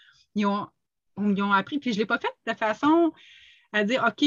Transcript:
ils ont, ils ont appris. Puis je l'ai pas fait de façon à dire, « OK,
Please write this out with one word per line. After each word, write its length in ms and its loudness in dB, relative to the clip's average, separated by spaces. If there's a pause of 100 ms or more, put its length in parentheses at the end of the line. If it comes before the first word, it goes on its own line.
(340)
ils 120 0
ont, 200 -2 (520)
ils 240 0
ont 100 0
appris. 260 0
Puis 140 -4
je 60 -2
l'ai 80 0
pas 120 -2
fait 140 -4 (140)
de 100 -4
façon 560 2 (600)
à 120 0
dire, « 240 0
OK, 180 -4